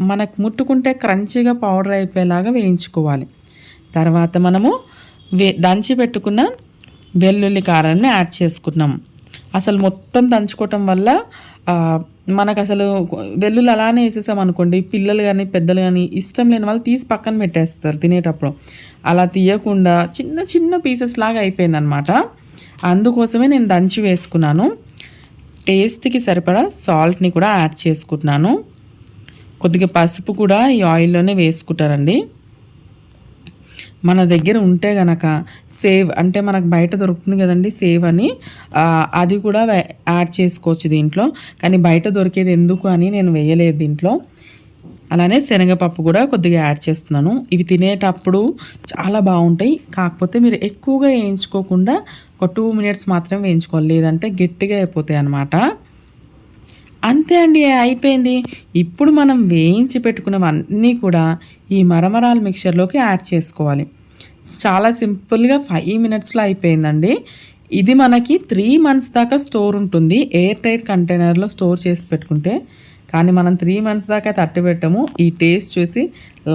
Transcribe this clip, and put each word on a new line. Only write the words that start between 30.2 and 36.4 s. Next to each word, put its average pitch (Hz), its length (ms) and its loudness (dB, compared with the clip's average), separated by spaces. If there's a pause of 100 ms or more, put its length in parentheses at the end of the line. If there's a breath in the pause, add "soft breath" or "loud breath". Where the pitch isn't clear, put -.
కూడా 202 180 4 (180)
ఈ 202 40 0 (120)
ఆయిల్లోనే 175 400 2 (100)
వేసుకుంటానండి. 160 720 0 (1900 loud breath)
మన 185 240 4
దగ్గర 175 240 2 (100)
ఉంటే 180 320 2
గనక 170 260 0 (540 loud breath)
సేవ్, 190 320 2 (100)
అంటే 180 180 0 (100)